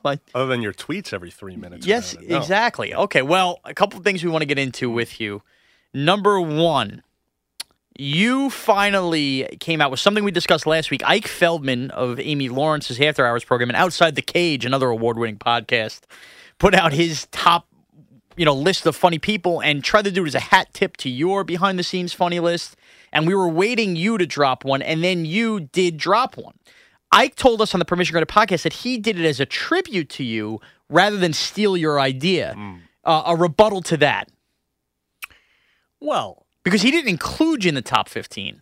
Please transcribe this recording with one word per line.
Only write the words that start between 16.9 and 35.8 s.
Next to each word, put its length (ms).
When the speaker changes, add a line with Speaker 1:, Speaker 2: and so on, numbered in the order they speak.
Speaker 1:
his 400
top, 360
you 80
know, 100
list 320
of 120
funny 200
people 440
and 200
tried 220
to 80
do 140
it 20
as 80
a 60
hat 320
tip 240
to 120
your 360
behind-the-scenes 680
funny 300
list. 340
And 120
we 80
were 140
waiting 480
you 220
to 80
drop 400
one, 160
and 200
then 220
you 380
did 340
drop 400
one. 200
Ike 240
told 240
us 120
on 60
the 60
Permission 260
Granted 160
podcast 360
that 100
he 240
did 200
it 80
as 140
a 60
tribute 640
to 160
you 340
rather 260
than 160
steal 460
your 200
idea, 600
Speaker 2:
Mm. 220
Speaker 1:
uh, 220
a 100
rebuttal 460
to 120
that. 320